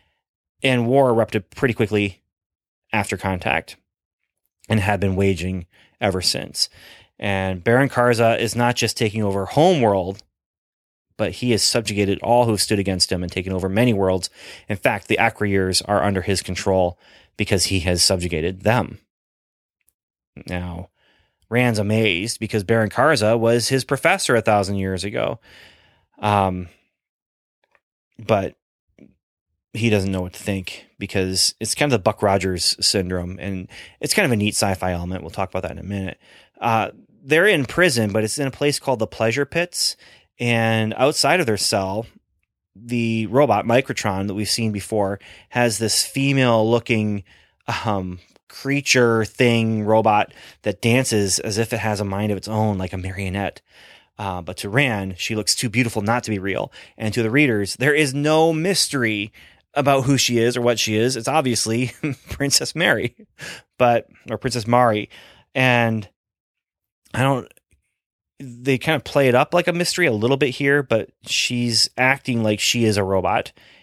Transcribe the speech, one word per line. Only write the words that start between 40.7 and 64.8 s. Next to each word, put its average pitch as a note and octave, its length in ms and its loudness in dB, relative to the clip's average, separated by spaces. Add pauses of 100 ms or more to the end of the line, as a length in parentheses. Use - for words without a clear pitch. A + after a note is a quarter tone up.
outside D3 460 2
of D#3+ 80 0
their G#2+ 100 0
cell, G2+ 480 -2 (720)
the A2+ 520 -2
robot, G#2+ 380 4
Microtron, G#2+ 640 0
that G2 80 -6
we've G2+ 140 -4
seen A2+ 220 -2
before, G2+ 480 -2 (300)
has A#2+ 300 0
this A2+ 260 0
female-looking, A#2 1160 2 (600)
um, F#2 360 -4 (280)
creature B2 800 2
thing, A2+ 580 2
robot G#2+ 500 2 (280)
that G2+ 200 -4
dances A2+ 580 2
as G#2 180 -4
if A2+ 160 -2
it A2 60 -4
has G#2+ 200 -2
a G#2 60 -2
mind G2+ 260 -2
of G2+ 60 -2
its - 100 -10
own, G#2+ 300 0
like F#2 160 -6
a G2 40 -8
marionette. F#2+ 640 -6 (560)
Uh, F#2 240 -6
but F2 160 -12
to G#2 120 -8
Ran, G#2 480 0
she - 180 -6
looks G#2+ 200 -2
too B2 140 -4
beautiful A2+ 320 0
not A#2 220 0
to A2+ 80 -6
be G2+ 80 -2
real. F#2+ 320 -4 (260)
And A2 160 -4
to A#2 100 0
the A2 80 0
readers, A2+ 460 2
there C#3+ 180 0
is D3 180 0
no D#3 400 2
mystery B2 800 -2 (400)
about C#3 320 2
who C3+ 120 2
she A#2+ 200 0
is A#2 180 2
or B2 60 -2
what A#2+ 180 2
she A2 160 -2
is. A#2+ 220 0
It's A2 100 -6
obviously B2+ 640 0 (100)
<laughs> - 280 -8
Princess - 460 -2
Mary, D3+ 400 0 (640)
but, A#2+ 300 2 (220)
or A2+ 80 -4
Princess A#2+ 300 -4
Mari. A#2 420 4 (440)